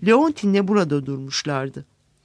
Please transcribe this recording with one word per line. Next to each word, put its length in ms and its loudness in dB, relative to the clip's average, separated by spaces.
Leontin'le 600 2
burada 380 0
durmuşlardı. 800 -6